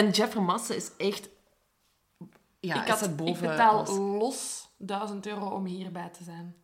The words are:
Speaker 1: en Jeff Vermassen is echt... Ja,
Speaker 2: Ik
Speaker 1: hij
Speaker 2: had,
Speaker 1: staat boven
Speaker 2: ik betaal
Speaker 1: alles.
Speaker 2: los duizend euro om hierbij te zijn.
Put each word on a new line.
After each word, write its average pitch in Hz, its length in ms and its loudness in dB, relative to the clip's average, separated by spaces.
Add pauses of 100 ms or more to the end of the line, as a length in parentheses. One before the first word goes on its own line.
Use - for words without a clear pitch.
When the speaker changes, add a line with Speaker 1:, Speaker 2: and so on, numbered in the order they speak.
Speaker 1:
en 208 80 6
Jeff 214 220 4
Vermassen - 440 0
is 175 200 -6
echt... - 320 -2 (1300)
Ja, 170 140 -2
Speaker 2:
Ik 143 60 2
Speaker 1:
hij - 80 -2
Speaker 2:
had, 220 100 4
Speaker 1:
staat 185 180 0
boven 160 280 -2
Speaker 2:
ik 165 60 2
betaal 214 340 6
Speaker 1:
alles. 196 120 0
Speaker 2:
los 208 800 -2
duizend 202 500 -6
euro 208 220 -4
om 196 160 -4
hierbij 180 440 -6
te 175 160 -16
zijn. 170 400 -12